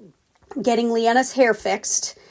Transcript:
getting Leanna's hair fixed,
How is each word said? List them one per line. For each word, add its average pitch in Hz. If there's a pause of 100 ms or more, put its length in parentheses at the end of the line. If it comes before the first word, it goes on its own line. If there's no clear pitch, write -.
(600)
getting 233
Leanna's 233
hair 247
fixed, - (140)